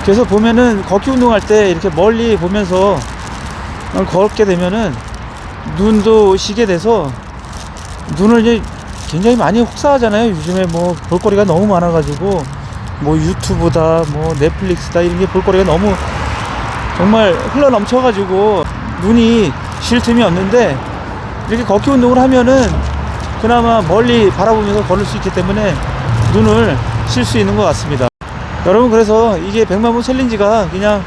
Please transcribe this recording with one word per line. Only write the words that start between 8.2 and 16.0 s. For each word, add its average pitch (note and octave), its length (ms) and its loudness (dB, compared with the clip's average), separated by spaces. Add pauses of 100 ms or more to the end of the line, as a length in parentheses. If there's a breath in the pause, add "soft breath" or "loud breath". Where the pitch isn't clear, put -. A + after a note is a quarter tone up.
이제 A3 220 2 (460)
굉장히 A3 280 2
많이 G3+ 240 2
혹사하잖아요. A#3 680 0
요즘에 F3+ 360 -2
뭐 E3+ 300 -2 (120)
볼거리가 G3+ 360 2
너무 F3+ 220 2
많아가지고 E3+ 760 0 (580)
뭐 D3 160 0
유튜브다, D#3+ 920 0
뭐 D#3 300 -4
넷플릭스다, E3+ 600 -2
이런 F3 180 0
게 F#3+ 80 0
볼거리가 F#3 380 0
너무 F#3 300 2 (1000)